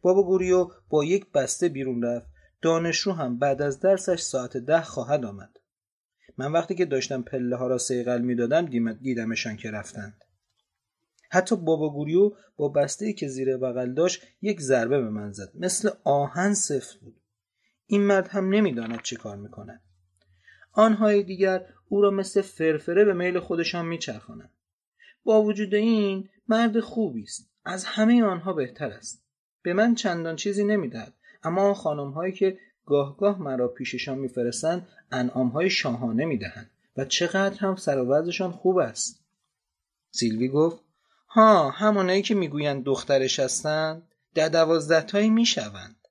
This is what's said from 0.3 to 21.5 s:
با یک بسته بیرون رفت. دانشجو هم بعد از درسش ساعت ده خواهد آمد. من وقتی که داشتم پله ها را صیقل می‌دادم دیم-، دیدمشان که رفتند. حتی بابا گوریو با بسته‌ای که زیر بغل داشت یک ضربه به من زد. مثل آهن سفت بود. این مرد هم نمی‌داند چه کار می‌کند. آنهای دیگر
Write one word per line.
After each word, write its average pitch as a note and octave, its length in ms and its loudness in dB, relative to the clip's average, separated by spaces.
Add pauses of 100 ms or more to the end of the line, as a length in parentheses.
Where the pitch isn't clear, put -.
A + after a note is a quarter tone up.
با D3+ 160 0
یک G3 280 -2
بسته C#3 360 -2
بیرون C3 340 -4
رفت. A#2+ 240 -4 (360)
دانشجو E3 500 0
هم B2+ 260 -4
بعد C#3 240 0
از C#3 180 -2
درسش F#3 400 2
ساعت B2+ 360 -6
ده D3 260 0
خواهد C3+ 420 -4
آمد. G2 320 -14 (800)
من C#3 160 -6
وقتی E3 220 0
که F3 100 0
داشتم C3 380 -2
پله B2 340 -4
ها B2+ 100 -4
را B2+ 120 0
صیقل B2 420 -2
می‌دادم B2 460 2
دیم-، A#2 260 -2
دیدمشان A2+ 640 -4
که A2 140 -12
رفتند. G#2+ 540 -12 (1040)
حتی F#3 260 2
بابا D#3 340 0
گوریو D#3+ 420 2 (240)
با D3 120 -2
بسته‌ای D3 440 -2
که D3+ 160 -6
زیر C3 280 -2
بغل B2+ 380 -4
داشت E3+ 280 0 (200)
یک G3 180 -4
ضربه C3 400 2
به A2 100 -4
من G#2 220 -8
زد. G2 220 -14
مثل F3+ 360 -2 (140)
آهن D#3+ 500 0
سفت - 460 -4
بود. - 200 -20 (640)
این G3+ 160 2
مرد G3 260 2
هم F#3+ 200 -4
نمی‌داند A#2+ 540 0
چه - 140 -10
کار G#2 200 -12
می‌کند. - 460 -18 (920)
آنهای G#3+ 500 6
دیگر F#3 440 0 (220)